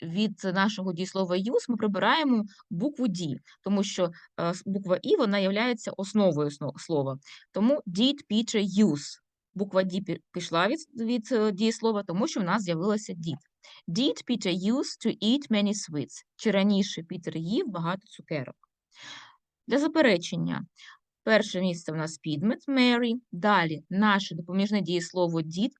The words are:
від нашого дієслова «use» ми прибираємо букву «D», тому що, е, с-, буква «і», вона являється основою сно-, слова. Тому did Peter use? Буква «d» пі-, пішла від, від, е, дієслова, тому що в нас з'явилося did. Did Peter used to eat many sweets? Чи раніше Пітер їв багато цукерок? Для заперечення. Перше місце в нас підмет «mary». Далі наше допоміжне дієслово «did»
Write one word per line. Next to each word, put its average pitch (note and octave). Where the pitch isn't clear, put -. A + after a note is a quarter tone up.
від G#3
нашого F#3+
дієслова F#3
«use» A3+
ми A#3+
прибираємо A3
букву B3+
«D», E3+
тому G3
що, F3+
е, E3+
с-, F#3
буква F#3+
«і», G#4
вона G#3
являється G#3+
основою F#3+
сно-, D3
слова. C#3
Тому A#3+
did A3+
Peter G#3
use? D3
Буква F#3+
«d» F#3+
пі-, -
пішла F3
від, D4+
від, A#3
е, G#3+
дієслова, A3
тому G3+
що B3
в G#3
нас F#3+
з'явилося F#3+
did. E3
Did A#3+
Peter F#3+
used -
to G#3+
eat B3+
many G#3
sweets? -
Чи -
раніше G3
Пітер E3+
їв G#3+
багато F3+
цукерок? -
Для B3+
заперечення. F#3
Перше G#3+
місце F3
в D#3
нас D#3+
підмет D#3
«mary». B3
Далі E3+
наше G3
допоміжне F#3+
дієслово E3+
«did» E3+